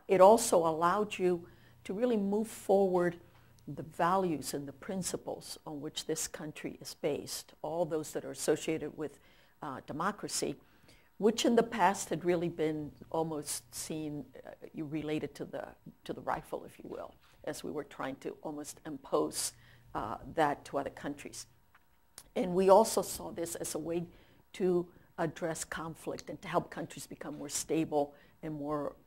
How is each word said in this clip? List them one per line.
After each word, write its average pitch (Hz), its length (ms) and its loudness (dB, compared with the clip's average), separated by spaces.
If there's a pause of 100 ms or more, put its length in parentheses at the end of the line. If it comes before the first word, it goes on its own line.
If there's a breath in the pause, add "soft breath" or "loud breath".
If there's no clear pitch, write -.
it 190 140 6
also 208 380 10
allowed 170 600 2
you 180 260 2 (380 loud breath)
to - 100 -8
really 233 240 0
move 202 300 0
forward 185 720 4 (600 soft breath)
the 160 60 -8
values 175 720 0
and 143 120 -6
the 139 60 -10
principles - 920 -6
on 151 140 -8
which 151 260 -10
this 156 220 -2
country - 520 -10
is - 140 -12
based, - 680 -6
all 160 220 -2
those 156 280 -4
that 143 120 -6
are 135 60 -10
associated 151 640 -2
with, 151 220 -8 (440 soft breath)
uh, 135 240 -8
democracy, 151 680 -4 (640 soft breath)
which 220 260 4
in 240 100 6
the 226 80 8
past 202 460 2
had 175 160 -4
really 175 240 2
been 156 420 -2 (200)
almost 160 640 -4
seen, 151 500 -6 (220)
uh, - 380 -12
related 151 500 -4
to 156 100 -8
the, - 240 -8 (360)
to - 80 -6
the 131 100 -12
rifle, - 420 -6
if - 140 -20
you - 100 -14
will, - 260 -12 (300 soft breath)
as - 180 -6
we 165 80 -6
were 147 140 -6
trying 139 320 -8
to - 140 -8 (120)
almost 147 440 -10
impose, 151 640 0 (420 soft breath)
uh, 113 220 -4 (180)
that 147 300 2
to 143 140 -6
other 143 120 -4
countries. - 560 -10 (920)
And 185 180 0
we 190 160 8
also 214 320 8
saw 170 300 -8
this 170 220 -6
as - 200 -6
a 160 40 -4
way 170 280 -2 (480 soft breath)
to 180 320 2 (320 soft breath)
address 165 460 -2
conflict - 640 -8
and 147 120 -12
to 190 60 -12
help 165 220 0
countries - 360 -10
become - 320 -12
more 143 100 -10
stable 147 680 0 (280 loud breath)
and 156 120 -8
more, 147 420 -4 (100)